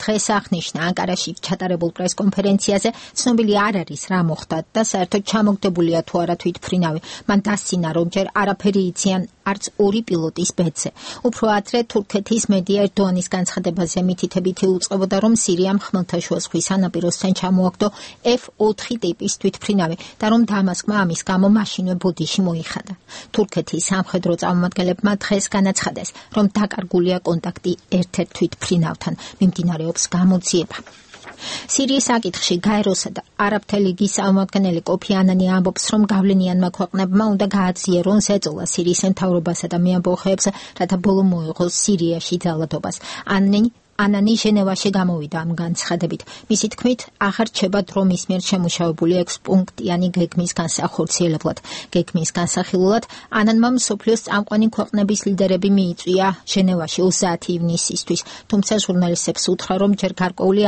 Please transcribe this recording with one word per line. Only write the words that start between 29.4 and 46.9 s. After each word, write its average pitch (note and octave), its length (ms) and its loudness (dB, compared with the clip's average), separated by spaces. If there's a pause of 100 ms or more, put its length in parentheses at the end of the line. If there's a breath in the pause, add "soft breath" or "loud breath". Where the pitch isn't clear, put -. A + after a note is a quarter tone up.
მიმდინარეობს E3+ 640 0 (100)
გამოძიება. F3+ 640 2 (920 loud breath)
სირიის C4+ 380 2
საკითხში A#3 500 -2
გაეროსა G3+ 560 0
და F#3+ 60 -8 (220)
არაბთა G#3 360 -2
ლიგის F#3+ 380 2
წარმომადგენელი F#3+ 640 2
კოფი - 320 -2
ანანი F#3 300 4 (100)
ამბობს, F#3 360 0
რომ G#3+ 120 4
გავლენიანმა F#3+ 720 2
ქვეყნებმა F#3+ 560 0
უნდა G3+ 140 2 (100)
გააძლიერონ F#3 720 2
ზეწოლა F3+ 420 -2
სირიის F3 340 0 (140)
მთავრობასა F3 560 0
და F3 120 0
მეამბოხეებს, F3+ 640 0 (320 loud breath)
რათა F#3 260 0
ბოლო F#3+ 180 4 (100)
მოეღოს E3+ 400 -2 (120)
სირიაში E3+ 600 0
ძალადობას. D#3+ 520 -2 (280 loud breath)
ანანი, G3 460 4 (340)
ანანი G#3 380 4
ჟენევაში G3+ 460 2 (100)
გამოვიდა E3+ 460 0
ამ E3+ 60 -2 (100)
განცხადებით. E3+ 600 -2 (280 loud breath)
მისი A3 240 0
თქმით, B3 280 0 (280)